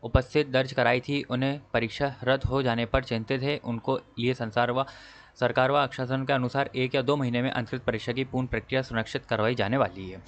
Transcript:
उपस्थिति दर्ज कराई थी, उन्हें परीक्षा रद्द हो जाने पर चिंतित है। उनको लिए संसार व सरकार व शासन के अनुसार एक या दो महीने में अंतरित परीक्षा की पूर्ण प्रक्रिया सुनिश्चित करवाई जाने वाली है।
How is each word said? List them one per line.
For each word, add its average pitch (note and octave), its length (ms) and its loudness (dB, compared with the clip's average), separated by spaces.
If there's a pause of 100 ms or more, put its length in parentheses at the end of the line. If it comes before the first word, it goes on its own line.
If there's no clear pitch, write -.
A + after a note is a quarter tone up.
उपस्थिति C3 480 0
दर्ज C3 220 2
कराई B2 260 4
थी, C#3+ 240 -2
उन्हें C3+ 360 -2 (140)
परीक्षा A#2+ 400 0 (100)
रद्द C3+ 200 2
हो C3 200 0
जाने A#2 220 2
पर C3 180 0
चिंतित A#2+ 380 -2
है। D3 180 -2
उनको B2 400 -4 (200)
लिए A#2+ 140 0
संसार A#2+ 380 0
व C3 140 0 (500)
सरकार B2+ 360 2
व C#3+ 160 4
शासन C3 380 -2
के C#3 80 2
अनुसार C3+ 420 0
एक B2+ 200 0
या C3+ 60 2
दो C3+ 140 2
महीने B2 260 0
में B2+ 100 0
अंतरित B2 320 -4
परीक्षा A#2 300 -2
की B2+ 100 -2
पूर्ण B2+ 240 -4
प्रक्रिया A#2 360 -2
सुनिश्चित A#2+ 420 -4
करवाई A2+ 300 2
जाने A#2 220 0
वाली F#2+ 320 0
है। F#2 180 -14